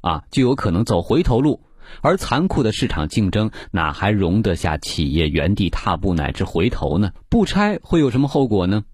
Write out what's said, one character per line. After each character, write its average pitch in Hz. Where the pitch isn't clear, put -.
啊， 80
就 139
有 127
可 -
能 90
走 92
回 139
头 120
路。 139
而 165
残 165
酷 160
的 110
市 -
场 76
竞 98
争， 107
哪 80
还 98
容 98
得 95
下 78
企 73
业 80
原 78
地 95
踏 90
步 92
乃 69
至 -
回 92
头 76
呢？ 101
不 233
拆 202
会 170
有 139
什 123
么 143
后 139
果 98
呢？ 104